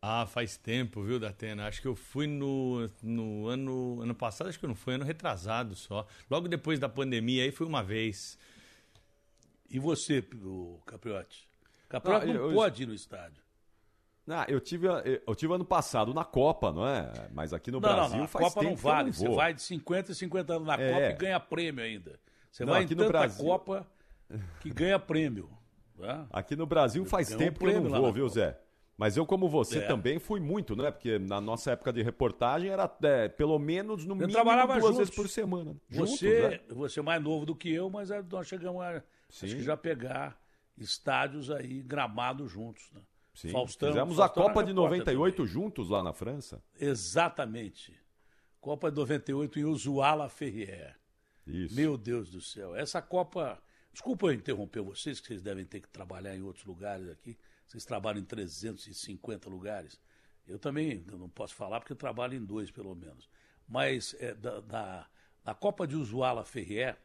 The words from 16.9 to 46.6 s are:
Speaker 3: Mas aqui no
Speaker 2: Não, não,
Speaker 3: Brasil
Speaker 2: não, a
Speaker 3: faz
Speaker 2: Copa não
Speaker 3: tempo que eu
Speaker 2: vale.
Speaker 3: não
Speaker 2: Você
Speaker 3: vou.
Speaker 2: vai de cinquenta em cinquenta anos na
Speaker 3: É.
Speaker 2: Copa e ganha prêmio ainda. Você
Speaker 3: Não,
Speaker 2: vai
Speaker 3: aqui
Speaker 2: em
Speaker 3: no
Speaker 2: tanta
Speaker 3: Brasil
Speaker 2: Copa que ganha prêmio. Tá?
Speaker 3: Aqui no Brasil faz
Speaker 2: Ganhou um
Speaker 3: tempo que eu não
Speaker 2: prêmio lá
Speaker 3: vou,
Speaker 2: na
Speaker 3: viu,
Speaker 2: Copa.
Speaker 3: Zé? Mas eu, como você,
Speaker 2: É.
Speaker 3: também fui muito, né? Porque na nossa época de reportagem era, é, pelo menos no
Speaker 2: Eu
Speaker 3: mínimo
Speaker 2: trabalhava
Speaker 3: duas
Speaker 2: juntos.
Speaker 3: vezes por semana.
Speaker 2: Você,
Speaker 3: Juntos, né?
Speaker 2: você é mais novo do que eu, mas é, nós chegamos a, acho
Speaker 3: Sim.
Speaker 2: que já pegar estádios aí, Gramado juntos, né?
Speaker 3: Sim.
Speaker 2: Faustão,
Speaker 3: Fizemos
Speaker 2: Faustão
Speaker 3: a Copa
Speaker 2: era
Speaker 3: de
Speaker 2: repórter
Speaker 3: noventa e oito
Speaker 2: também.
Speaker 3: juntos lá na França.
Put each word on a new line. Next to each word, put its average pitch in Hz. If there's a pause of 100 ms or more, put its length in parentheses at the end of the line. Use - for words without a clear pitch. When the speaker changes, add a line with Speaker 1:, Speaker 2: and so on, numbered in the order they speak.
Speaker 3:
Mas 78
aqui 87
no 131
Speaker 2:
Não, 214
não, 202
Speaker 3:
Brasil 160
Speaker 2:
não, 139
a -
Speaker 3:
faz -
Speaker 2:
Copa 180
não 160
Speaker 3:
tempo 127
que 139
eu 147
Speaker 2:
vale. 147
Speaker 3:
não 131
Speaker 2:
Você 175
Speaker 3:
vou. 196
Speaker 2:
vai 165
de 143
cinquenta 180
em 165
cinquenta 175
anos 160
na 147
Speaker 3:
É. 131
Speaker 2:
Copa 139
e -
ganha 185
prêmio 160
ainda. 107 (320)
Você -
Speaker 3:
Não, 139
Speaker 2:
vai 185
Speaker 3:
aqui 165
Speaker 2:
em 165
Speaker 3:
no 196
Speaker 2:
tanta 190
Speaker 3:
Brasil 123
Speaker 2:
Copa 185 (760)
que 156
ganha 175
prêmio. 147 (480)
Tá? 127
Speaker 3:
Aqui 98
no 160
Brasil 143
faz 180
Speaker 2:
Ganhou 110
um 156
Speaker 3:
tempo 160
que 185
eu -
não 196
Speaker 2:
prêmio 151
lá 131
Speaker 3:
vou, 131
Speaker 2:
na 110
Speaker 3:
viu, 131
Speaker 2:
Copa. 120
Speaker 3:
Zé? 98 (380)
Mas 107
eu, 156
como 190
você, 151
Speaker 2:
É. 104
Speaker 3:
também 127
fui 214
muito, 156
né? 139
Porque 113
na 98
nossa 113
época 120
de 117
reportagem 123
era, 190 (120)
é, 127
pelo 151
menos 175
no 185
Speaker 2:
Eu 190
Speaker 3:
mínimo 190
Speaker 2:
trabalhava 240
Speaker 3:
duas 233
Speaker 2:
juntos. 220
Speaker 3:
vezes 196
por 202
semana. 180 (140)
Speaker 2:
Você, 208
Speaker 3:
Juntos, 170
né? 120
Speaker 2:
você 139
é 147
mais 160
novo 156
do 160
que 165
eu, 180
mas 196
é, 202
nós 180
chegamos 180
a, 175
acho - (260)
Speaker 3:
Sim. -
Speaker 2:
que 151
já 151
pegar 135 (400)
estádios 135
aí, 131
Gramado 127
juntos, 110
né? 101 (360)
Speaker 3:
Sim. -
Speaker 2:
Faustão, 127
Speaker 3:
Fizemos 151
Speaker 2:
Faustão 175
Speaker 3:
a 202
Copa 214
Speaker 2:
era 185
Speaker 3:
de 190
Speaker 2:
repórter -
Speaker 3:
noventa 175
e -
oito 185
Speaker 2:
também. 123
Speaker 3:
juntos 131
lá 98
na 87
França. 117 (200)